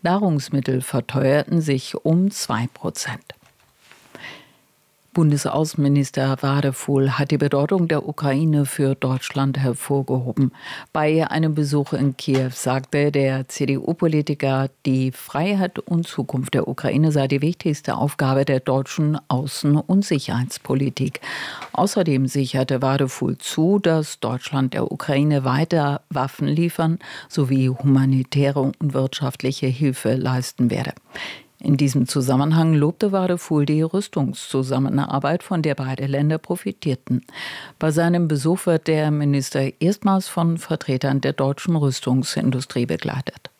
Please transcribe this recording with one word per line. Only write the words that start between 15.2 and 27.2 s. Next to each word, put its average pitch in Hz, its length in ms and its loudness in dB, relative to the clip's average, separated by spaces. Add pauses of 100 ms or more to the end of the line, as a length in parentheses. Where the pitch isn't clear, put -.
und 170 280 -2
Zukunft - 460 -4
der 143 140 2
Ukraine 147 440 2
sei 139 160 2
die 135 140 0
wichtigste 156 560 -2
Aufgabe 139 480 2
der 139 140 2
deutschen 143 580 0 (100)
Außen- 147 540 2
und 196 240 2
Sicherheitspolitik. 135 1120 -2 (540)
Außerdem 156 540 2
sicherte 131 560 0
Wadefuhl 135 560 0
zu, 185 400 2
dass 160 400 0
Deutschland 127 560 -2
der - 160 -2
Ukraine 143 520 2
weiter 143 680 2
Waffen 139 380 -4
liefern 165 520 0 (280)